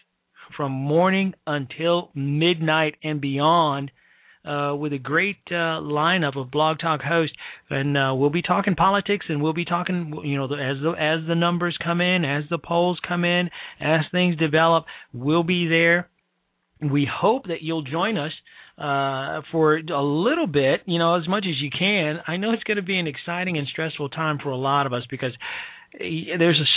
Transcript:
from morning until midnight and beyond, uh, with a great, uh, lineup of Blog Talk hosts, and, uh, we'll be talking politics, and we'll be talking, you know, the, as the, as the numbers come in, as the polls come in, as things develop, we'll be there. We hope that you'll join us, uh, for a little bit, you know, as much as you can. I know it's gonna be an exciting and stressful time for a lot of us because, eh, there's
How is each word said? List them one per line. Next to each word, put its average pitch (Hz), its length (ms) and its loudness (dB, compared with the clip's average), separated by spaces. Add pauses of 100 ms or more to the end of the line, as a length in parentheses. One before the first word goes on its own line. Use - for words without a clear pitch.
(560)
from 139 160 -4
morning 175 600 2 (120)
until 160 680 -2
midnight 156 880 2
and 151 160 -4
beyond, 139 720 2 (540)
uh, 143 280 -2
with 147 200 -4
a 143 40 -2
great, 160 380 0 (160)
uh, 165 320 -2
lineup 151 560 0
of 127 100 -6
Blog 151 300 2
Talk 160 220 0
hosts, 160 340 0 (340)
and, 143 280 0
uh, 135 180 2
we'll 139 140 4
be 165 120 0
talking 190 340 0
politics, 196 520 2
and 147 160 -2
we'll 156 80 2
be 165 140 -4
talking, 175 480 -4 (100)
you 143 140 -2
know, 139 100 -2
the, 139 80 -4
as 135 260 -4
the, 156 100 0
as 160 360 -2
the 170 80 0
numbers 170 480 0
come 170 160 0
in, 180 240 2
as 147 260 -2
the 170 80 -2
polls 170 480 0
come 175 200 -2
in, 175 240 2 (320)
as 156 200 2 (120)
things 180 240 2
develop, 160 480 4 (280)
we'll 147 300 2
be 175 240 0
there. 170 400 4 (720)
We 143 300 2
hope 226 360 0
that 170 140 -6
you'll 160 200 -4
join 170 360 -2
us, 151 140 -4 (460)
uh, 139 640 -2 (100)
for 156 280 4
a 156 220 -2
little 202 460 2
bit, 143 380 4
you 170 120 0
know, 170 180 4
as 165 120 -2
much 196 180 0
as 170 140 -2
you 143 100 -4
can. 175 560 0
I 170 120 -4
know 214 160 -2
it's 214 100 -2
gonna 208 180 -2
be 185 180 -2
an 170 80 -2
exciting 175 500 -4
and 139 100 -4
stressful 151 420 -6
time 156 320 -2
for 139 100 -4
a 127 60 -4
lot 135 280 2
of 127 80 -4
us 120 160 -2
because, 127 240 -6 (640)
eh, 165 400 -6
there's 165 220 6 (160)